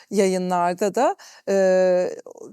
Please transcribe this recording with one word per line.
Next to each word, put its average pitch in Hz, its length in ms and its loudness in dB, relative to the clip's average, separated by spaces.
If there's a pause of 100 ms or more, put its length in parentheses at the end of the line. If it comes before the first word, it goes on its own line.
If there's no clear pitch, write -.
yayınlarda 185 840 0
da. 294 200 0 (320)
Eee, 185 680 2 (380)